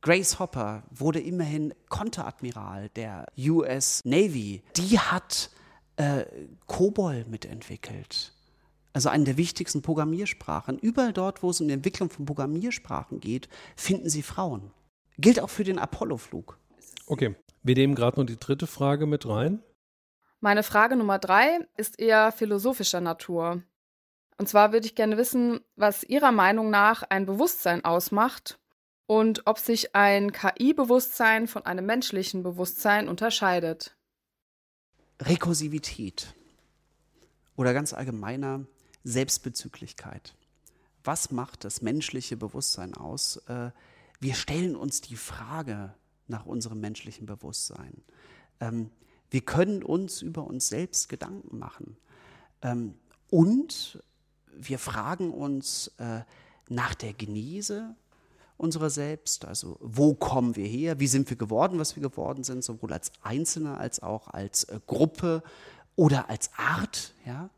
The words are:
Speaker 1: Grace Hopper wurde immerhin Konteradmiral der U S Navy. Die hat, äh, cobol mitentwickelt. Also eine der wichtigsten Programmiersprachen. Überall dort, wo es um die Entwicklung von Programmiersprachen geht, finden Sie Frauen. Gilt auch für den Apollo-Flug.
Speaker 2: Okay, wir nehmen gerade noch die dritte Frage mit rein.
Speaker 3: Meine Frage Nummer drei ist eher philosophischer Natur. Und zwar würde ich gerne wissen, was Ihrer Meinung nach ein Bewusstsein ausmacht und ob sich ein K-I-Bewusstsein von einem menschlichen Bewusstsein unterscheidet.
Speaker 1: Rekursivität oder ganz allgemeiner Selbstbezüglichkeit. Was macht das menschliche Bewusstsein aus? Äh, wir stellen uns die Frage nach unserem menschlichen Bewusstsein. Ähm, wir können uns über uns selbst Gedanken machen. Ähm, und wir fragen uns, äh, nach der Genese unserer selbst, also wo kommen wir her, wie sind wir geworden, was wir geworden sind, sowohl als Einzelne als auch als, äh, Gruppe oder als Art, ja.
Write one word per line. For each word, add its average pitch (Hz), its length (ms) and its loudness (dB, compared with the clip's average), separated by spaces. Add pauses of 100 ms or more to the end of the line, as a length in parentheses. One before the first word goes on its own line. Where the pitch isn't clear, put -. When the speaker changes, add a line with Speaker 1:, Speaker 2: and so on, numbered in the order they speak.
Speaker 1:
Grace 180 380 2
Hopper 107 520 -6
wurde 151 300 0
immerhin 151 540 -4 (140)
Konteradmiral 113 1000 -8
der 104 360 -10 (120)
U 156 240 4
S 131 420 0
Navy. 123 580 2 (140)
Die 190 220 4
hat, - 520 -2 (460)
äh, 143 280 0 (420)
cobol 180 600 2
mitentwickelt. - 1080 -10 (600)
Also 135 140 2
eine 147 160 6
der 135 120 2
wichtigsten 170 440 0
Programmiersprachen. 160 1000 -2
Überall 233 340 2
dort, 185 300 -2
wo 180 80 2
es 175 100 0
um 156 80 0
die 143 60 2
Entwicklung 165 360 -2
von 143 160 -8
Programmiersprachen 147 920 -4
geht, 123 280 -6 (280)
finden 185 340 -2
Sie 151 120 -2
Frauen. 117 480 -6 (480)
Gilt 233 220 8
auch - 100 -4
für - 140 -4
den 185 140 -2
Apollo-Flug. - 800 -6 (480)
Speaker 2:
Okay, 127 280 0 (280)
wir 127 120 6
nehmen 135 200 6
gerade 123 260 2
noch 131 60 2
die 117 120 -8
dritte 143 280 -4
Frage 143 400 0
mit 147 200 -2
rein. 127 360 0 (800)
Speaker 3:
Meine 208 220 4
Frage 220 340 4
Nummer 202 220 2
drei 233 420 4 (160)
ist - 240 -6
eher 220 320 6
philosophischer 208 680 0
Natur. 170 640 -2 (720)
Und 202 120 -2
zwar 208 240 10
würde 226 140 4
ich - 80 -8
gerne 214 220 4
wissen, 240 440 2 (160)
was 208 260 4
Ihrer 277 300 6
Meinung 220 380 6
nach 214 320 6
ein 190 220 0
Bewusstsein 196 600 0
ausmacht 190 760 0 (480)
und 220 400 4
ob 220 120 4
sich - 360 -2
ein 202 380 6
K-I-Bewusstsein 240 1160 4
von - 160 -8
einem 185 220 -4
menschlichen 202 560 -2
Bewusstsein 180 680 0
unterscheidet. 180 880 -2 (1200)
Speaker 1:
Rekursivität 151 1120 -2 (1200)
oder 123 160 2
ganz 143 220 0
allgemeiner 131 720 -6 (380)
Selbstbezüglichkeit. - 1300 -6 (720)
Was 160 280 -4
macht 127 320 -8
das - 180 -8
menschliche 127 540 -4
Bewusstsein 107 580 -6
aus? 85 440 -6 (100)
Äh, 123 240 -8 (480)
wir 131 140 -2
stellen 160 420 -2
uns 139 240 -6
die - 160 -16
Frage 110 760 -10 (360)
nach 113 180 -10
unserem 110 340 -8
menschlichen 107 460 -10
Bewusstsein. - 800 -12 (560)
Ähm, 113 300 -6 (380)
wir 131 120 0
können 190 420 0
uns - 400 -4
über 165 220 -8
uns - 240 -4
selbst - 400 -4
Gedanken - 500 -12
machen. - 380 -16 (640)
Ähm, 120 320 -4 (340)
und 214 720 2 (540)
wir 123 240 -8
fragen 156 540 -4
uns, 139 560 -6 (100)
äh, 117 220 -6 (480)
nach 120 260 -2
der 110 180 -12
Genese 175 840 -8 (600)
unserer 156 340 -2
selbst, 147 560 -6
also - 340 -10
wo 135 340 4
kommen 123 400 0
wir 101 140 -4
her, 143 320 -2
wie 139 80 2
sind 135 200 2
wir 123 80 -4
geworden, 123 440 0
was - 160 -4
wir 147 80 -10
geworden 135 400 -6
sind, 127 180 -6
sowohl 113 300 -8
als - 180 -8 (120)
Einzelne 147 540 -4
als - 240 -8
auch 104 280 -8
als, - 360 -4
äh, 107 220 -12
Gruppe 160 560 0 (540)
oder 139 340 4
als - 260 -6
Art, - 580 -4 (120)
ja. 143 320 -10